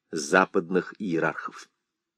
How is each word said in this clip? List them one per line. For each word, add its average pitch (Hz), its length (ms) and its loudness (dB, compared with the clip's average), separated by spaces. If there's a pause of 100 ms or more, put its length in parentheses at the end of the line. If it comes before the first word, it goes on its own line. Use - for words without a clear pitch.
(100)
западных 92 880 0
иерархов. 80 680 -4 (480)